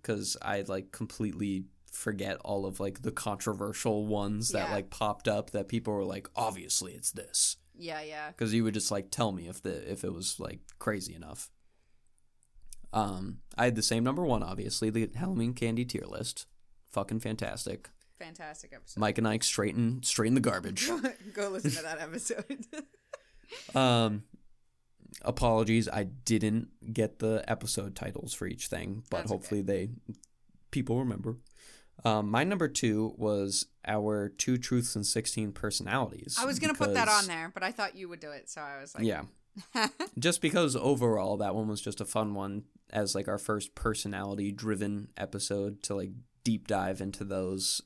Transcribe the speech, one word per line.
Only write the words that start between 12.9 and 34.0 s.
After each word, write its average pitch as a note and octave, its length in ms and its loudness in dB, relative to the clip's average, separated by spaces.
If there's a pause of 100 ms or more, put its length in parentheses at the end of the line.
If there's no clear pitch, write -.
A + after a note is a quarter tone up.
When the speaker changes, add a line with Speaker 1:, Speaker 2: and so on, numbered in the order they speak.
Speaker 1:
Um, F#2+ 480 -2 (160)
I A#2+ 100 6
had A#2 100 4
the A2 60 2
same A2+ 200 4
number C#3 220 2
one, B2+ 180 4
obviously, G2+ 480 0
the A2 240 2
Halloween B2+ 400 0
candy A#2 300 0
tier - 220 -4
list. - 400 -6 (420)
Fucking G#2+ 320 -2
fantastic. - 720 -6 (260)
Speaker 2:
Fantastic D#3+ 560 -14
episode. - 260 -12
Speaker 1:
Mike G#2+ 200 4
and A2+ 100 4
Ike A2 160 2
straight G2+ 320 2
in, A#2+ 260 2
straight A2+ 260 4
in B2 60 6
the C3+ 60 6
garbage. F#2+ 480 0 (240)
Speaker 2:
<laughs> G3 220 -16
Go G3+ 160 -2
listen E3+ 200 0
to D#3+ 120 -2
that D#3+ 180 -6
episode. G#3 720 -6
<laughs> D#4 40 -10 (1000)
Speaker 1:
Um, A2+ 500 6 (960)
apologies, A2+ 680 4
I G#2 160 0
didn't A2 880 0
get A2 260 0
the A2 300 2
episode G2+ 480 -2
titles - 380 -6
for - 120 -4
each F2+ 200 -6
thing, G2 420 -6
but F2 120 -2
Speaker 2:
That's G#2 100 -4
okay. G2+ 80 0
Speaker 1:
hopefully G#2 240 -2
they, G2 260 0 (800)
people A#2+ 280 0
remember. A#2 400 -2 (640)
Um, G#2+ 260 4
my A#2+ 140 6
number F3 240 2
two A2 480 2
was G2+ 480 2 (220)
our G#2 420 2